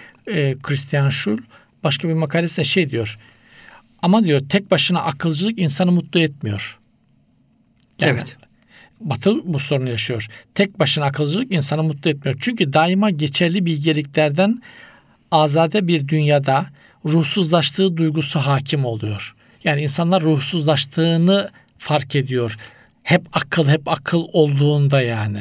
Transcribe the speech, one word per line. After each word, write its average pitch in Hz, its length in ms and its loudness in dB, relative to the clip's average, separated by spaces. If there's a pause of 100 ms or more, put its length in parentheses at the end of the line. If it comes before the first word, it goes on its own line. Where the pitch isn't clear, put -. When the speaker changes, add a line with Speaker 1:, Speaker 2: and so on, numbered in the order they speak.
(260)
Speaker 1:
e, 147 360 0
Christian 143 460 0
Schul 208 300 -2 (460)
başka 170 240 -2
bir 160 60 0
makalesinde 165 500 -2
şey 143 260 0
diyor. 117 280 -4 (840)
"Ama," 202 220 4
diyor, 143 240 2
"tek 196 220 0
başına 170 320 2
akılcılık 165 560 -2
insanı 175 340 0
mutlu 175 280 0
etmiyor." 123 580 -4 (1200)
Yani 151 120 2
Speaker 2:
Evet. - 240 -6 (640)
Speaker 1:
Batı 190 520 -2
bu 139 60 0
sorunu 131 300 -4
yaşıyor. 117 380 -6 (280)
"Tek 196 240 -2
başına 147 260 0
akılcılık 151 480 -2
insanı 156 300 0
mutlu 156 280 -2
etmiyor." 143 300 -4
Çünkü 190 320 -2
daima 185 380 2
geçerli 165 560 0
bilgeliklerden 156 960 0 (680)
azade 165 560 2
bir 151 220 0
dünyada 147 580 2 (380)
ruhsuzlaştığı 165 920 2
duygusu 156 440 -2
hakim 139 440 0
oluyor. 107 500 -6 (300)
Yani 147 180 0
insanlar 170 400 0
ruhsuzlaştığını 165 1300 0 (280)
fark 147 380 -2
ediyor. 123 400 -2 (460)
Hep 175 200 2 (100)
akıl, - 360 0
hep 151 200 2
akıl 165 440 -2
olduğunda 143 720 2
yani. 107 380 -4